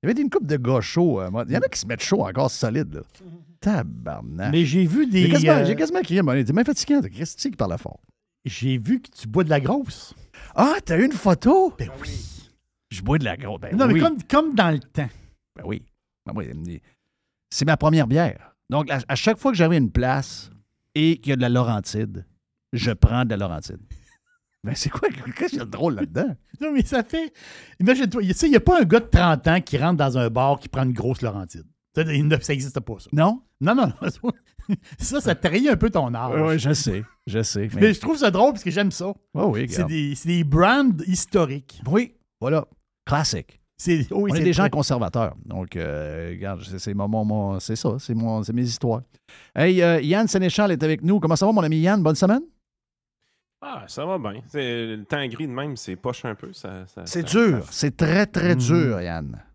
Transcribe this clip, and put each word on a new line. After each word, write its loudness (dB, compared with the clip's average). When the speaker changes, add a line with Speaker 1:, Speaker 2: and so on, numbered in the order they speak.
Speaker 1:
Il -2
y 2
avait 0
une 0
couple 0
de 0
gars 2
chauds, 0
euh, -6
moi. -4
Il 0
y 2
en 2
a 0
qui -4
se -8
mettent -6
chaud 0
encore 0
solide, -2
là. -10
Tabarnak. -4
Speaker 2:
Mais 6
j'ai 4
vu 2
des, 4
Speaker 1:
J'ai 6
quasiment, 6
Speaker 2:
euh, 4
Speaker 1:
j'ai 2
quasiment -2
crié, 0
mais 2
il 2
dit, 0
mais 4
fatiguant, 0
t'as -4
Christy -8
qui -12
parle -2
fort. -12
Speaker 2:
J'ai -2
vu -2
que -20
tu -16
bois 0
de -2
la 4
grosse. -4
Speaker 1:
Ah, 4
t'as 0
eu 4
une 2
photo ? 4
Speaker 2:
Ben -8
oui. -12
Speaker 1:
Je -12
bois 0
de -2
la -4
grosse, -10
ben -8
Speaker 2:
Non, 4
Speaker 1:
oui. 4
Speaker 2:
mais 4
comme, 2
comme 2
dans 4
le 0
temps. -6
Speaker 1:
Ben -18
oui. -6
Ben -12
oui, -10
c'est -2
ma 2
première 4
bière. 0
Donc, -2
à, -2
à -2
chaque 0
fois 0
que -2
j'avais 4
une 4
place -2
et 4
qu'il -6
y 4
a 2
de 0
la 2
Laurentide, 0
je 0
prends 4
de 0
la -2
Laurentide. -6
Ben, -4
c'est -4
quoi, -4
qu'est-ce -4
qu'il -6
y -6
a -8
de -14
drôle -2
là-dedans ? -4
Speaker 2:
<laughs> -16
Non, -4
mais 2
ça -2
fait, -6
imagine-toi, 2
y-, 0
tu 2
sais, 2
il 6
y 8
a 10
pas 4
un 6
gars 6
de -6
trente 0
ans 4
qui -6
rentre 2
dans 2
un 2
bar 0
qui -18
prend -2
une 0
grosse -4
Laurentide. -6
Ça, 0
il 0
ne, 4
ça -6
existe -6
pas, -10
ça. -20
Speaker 1:
Non ? 2
Speaker 2:
Non, 2
non, 4
non. -6
<laughs> 0
Ça, -4
ça 0
trahit 0
un 4
peu 2
ton -2
âge. -4
Speaker 1:
Ouais, 2
ouais, 2
je 2
sais, -2
je -2
sais, -4
Speaker 2:
Mais 4
Speaker 1:
mais 6
Speaker 2:
je -6
trouve -2
ça 4
drôle 4
parce -8
que -2
j'aime 0
ça. -6
Speaker 1:
Ouais, -2
oui, 0
Speaker 2:
C'est -6
Speaker 1:
regarde. -2
Speaker 2:
des, -2
c'est -8
des 2
brands 4
historiques. -2
Speaker 1:
Oui, 0
voilà. 0
Classique. -2
Speaker 2:
C'est, 0
oui, 0
Speaker 1:
On 0
est 0
Speaker 2:
c'est 2
Speaker 1:
des 4
gens 4
Speaker 2:
très 4
Speaker 1:
conservateurs. -2
Donc, -10
euh, -6
regarde, -10
c'est, -12
c'est -8
mon, -2
mon, 0
mon, -2
c'est -6
ça, -2
c'est -6
mon, -2
c'est -6
mes 0
histoires. -2
Hey, 4
euh, 4
Yann 2
Sénéchal 2
est -2
avec 0
nous. 2
Comment 2
ça 2
va, 4
mon 2
ami 0
Yann ? 2
Bonne 4
semaine ? 4
Speaker 3:
Ah, -12
ça -8
va -4
bien. -8
C'est, -4
le -12
temps -4
gris -8
de -10
même, -8
c'est -10
poche -8
un -6
peu. -16
Ça, -16
ça, -18
Speaker 1:
C'est -6
Speaker 3:
ça, 2
Speaker 1:
dur. 2
Speaker 3:
ça -18
Speaker 1:
C'est -4
très, 2
très 0
Speaker 2:
Mhm. 0
Speaker 1:
dur, 2
Yann. -8